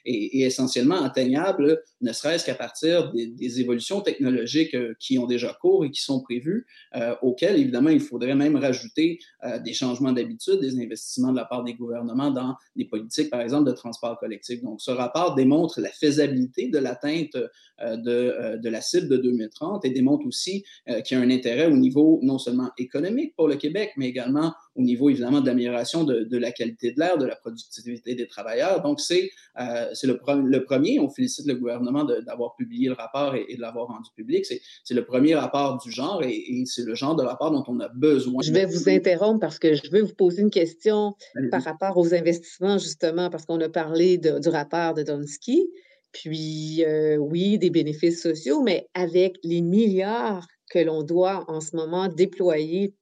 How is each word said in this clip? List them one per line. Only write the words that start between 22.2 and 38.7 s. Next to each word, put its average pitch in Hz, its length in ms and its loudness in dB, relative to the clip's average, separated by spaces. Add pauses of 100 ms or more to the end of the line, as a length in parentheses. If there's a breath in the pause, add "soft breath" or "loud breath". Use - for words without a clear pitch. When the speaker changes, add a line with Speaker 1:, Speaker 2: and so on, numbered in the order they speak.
Speaker 1:
non 135 160 2
seulement 123 400 -2
économique 190 580 -4
pour 160 100 4
le 147 80 4
Québec, 175 420 -4
mais 131 120 -2
également 135 440 -2 (220 soft breath)
au 127 80 -2
niveau, 123 260 4
évidemment, 123 320 2
d'amélioration 123 640 0
de, 120 200 2
de 120 140 -2
la 117 140 -2
qualité 117 400 -4
de 139 80 -2
l'air, 170 180 2
de 127 80 0
la 113 100 -4
productivité 117 800 -12
des 117 140 -6
travailleurs. 127 540 -2
Donc, 143 180 -2
c'est, 185 300 0 (300 soft breath)
euh, 120 320 -4
c'est - 140 -4
le 127 80 4
pre-, 143 260 0
le 131 240 4
premier. 160 360 2
On 294 80 2
félicite - 380 -4
le 135 80 0
gouvernement 123 500 -2
de, 117 160 0
d'avoir 120 340 -8
publié 120 340 -2
le 127 60 -2
rapport 135 400 -4
et, 110 140 -2
et 123 80 -12
de 117 40 -10
l'avoir 117 280 -8
rendu 113 280 -14
public. 151 280 -2
C'est, - 160 -8 (240 loud breath)
c'est 123 100 -4
le 120 100 0
premier 143 300 4
rapport 135 440 0
du 120 120 -14
genre 151 320 -4
et, 123 120 -2
et 123 300 -4
c'est 123 200 -6
le 113 100 -6
genre 147 220 -2
de 135 80 0
rapport 131 260 -2
dont 135 160 0
on 123 140 -4
a - 80 -6
besoin. 127 540 2
Speaker 2:
Je 156 100 -2
vais 190 140 4
vous 165 220 0